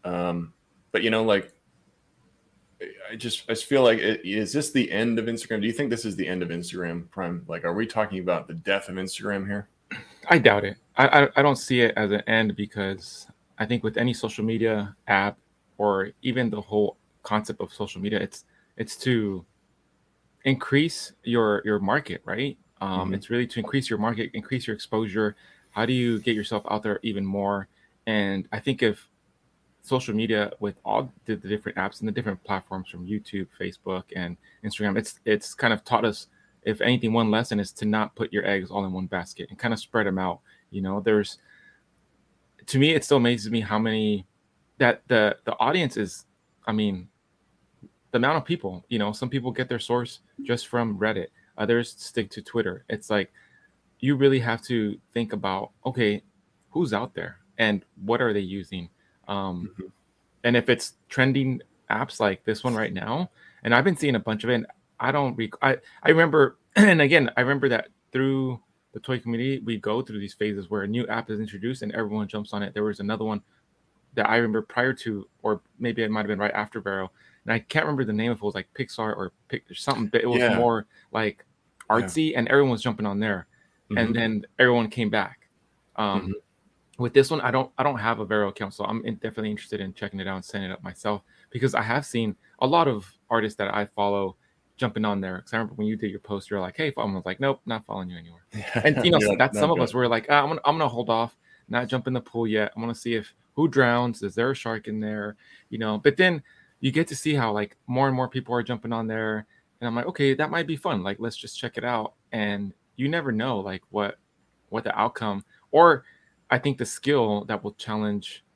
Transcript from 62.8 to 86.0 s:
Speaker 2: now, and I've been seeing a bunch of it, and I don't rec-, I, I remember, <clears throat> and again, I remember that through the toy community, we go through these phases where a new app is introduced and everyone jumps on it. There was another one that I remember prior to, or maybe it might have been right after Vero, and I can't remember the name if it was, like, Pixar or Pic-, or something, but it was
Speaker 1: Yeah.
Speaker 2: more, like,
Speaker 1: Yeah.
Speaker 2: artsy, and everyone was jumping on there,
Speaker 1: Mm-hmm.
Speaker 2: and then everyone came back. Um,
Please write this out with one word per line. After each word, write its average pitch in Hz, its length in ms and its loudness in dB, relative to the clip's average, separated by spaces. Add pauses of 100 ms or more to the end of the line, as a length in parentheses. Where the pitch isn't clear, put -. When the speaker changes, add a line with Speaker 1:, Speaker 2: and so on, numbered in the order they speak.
Speaker 2:
now, 123 380 -4 (340)
and 117 100 4
I've 131 100 6
been 180 120 2
seeing 139 180 0
a 110 60 2
bunch 110 240 -4
of 117 60 0
it, 123 40 6
and 113 120 0 (340)
I 123 120 2
don't 139 240 0
rec-, 110 240 -6
I, 135 160 4 (260)
I 160 80 4
remember, 156 560 6
<clears throat> - 100 0
and 196 260 10
again, 139 340 6
I 123 60 2
remember 135 280 2
that 113 180 0 (240)
through 131 480 0 (320)
the 110 80 -10
toy 127 180 -2
community, 123 400 -2
we 110 180 -4
go 107 240 -2
through 110 200 -8
these 98 120 -8
phases 101 380 -4
where 104 140 -2
a - 40 -4
new 113 200 -2
app 113 200 -4
is 107 120 -6
introduced 110 420 -6
and 104 100 -6
everyone 107 340 -2
jumps 107 280 -8
on 101 80 -4
it. 98 100 -8
There 104 120 -2
was 104 160 -4
another 107 240 -4
one 107 180 -4 (720)
that 107 160 2
I 113 60 4
remember 113 260 2
prior 127 320 0
to, 107 340 -8 (140)
or 107 180 0 (180)
maybe 117 240 -2
it 107 80 0
might 110 100 0
have 101 80 -2
been 104 100 -2
right 104 160 0
after 107 260 -4
Vero, 95 300 -4 (340)
and 110 80 -2
I 113 60 2
can't 156 260 -2
remember 143 200 0
the 107 100 -2
name 113 180 0
if 107 60 -4
it 107 40 -12
was, 104 120 -2
like, 95 200 -8
Pixar 110 420 -4
or 95 160 -6 (160)
Pic-, - 220 -10
or - 40 -18
something, 113 320 -2
but 110 160 2
it 113 40 0
was 123 120 2
Speaker 1:
Yeah. 117 180 6
Speaker 2:
more, 117 300 4 (260)
like, 110 320 -2 (460)
Speaker 1:
Yeah. 110 60 6
Speaker 2:
artsy, 135 400 2
and 117 120 0
everyone 139 240 6
was 110 100 -4
jumping 107 240 -2
on 101 140 -2
there, 104 260 -2 (440)
Speaker 1:
Mm-hmm. 107 80 0
Speaker 2:
and 117 180 2
then 110 300 -2 (120)
everyone 120 320 6
came 110 200 -2
back. - 380 -4 (480)
Um, 101 260 0